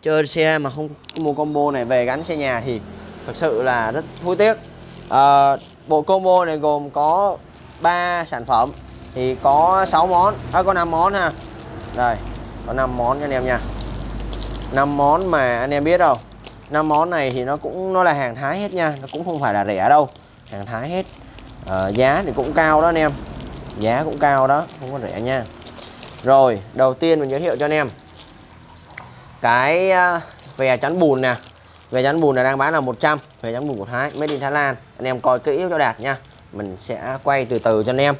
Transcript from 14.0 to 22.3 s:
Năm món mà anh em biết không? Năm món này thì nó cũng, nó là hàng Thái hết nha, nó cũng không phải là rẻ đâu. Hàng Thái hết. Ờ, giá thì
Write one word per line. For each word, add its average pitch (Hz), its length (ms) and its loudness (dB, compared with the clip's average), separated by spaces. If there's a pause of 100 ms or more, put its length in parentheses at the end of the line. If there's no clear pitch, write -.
Năm 143 260 0
món 156 340 2
mà 127 260 2
anh 135 160 -2
em 143 100 0
biết 170 160 4
không? 151 180 4 (520)
Năm 156 200 0
món 156 200 2
này 147 220 0
thì 127 120 -4
nó 139 140 -2
cũng, 180 360 -6
nó 185 100 4
là 170 100 4
hàng 131 220 -2
Thái 139 240 -4
hết 202 140 -6
nha, 165 280 -2
nó 135 100 -14
cũng 160 140 -8
không 165 140 -4
phải 123 140 0
là 101 120 0
rẻ 101 240 2
đâu. 147 200 6 (420)
Hàng 101 140 -12
Thái 117 240 -10
hết. 185 160 -4 (600)
Ờ, 95 300 -2
giá 135 300 4
thì 147 100 -4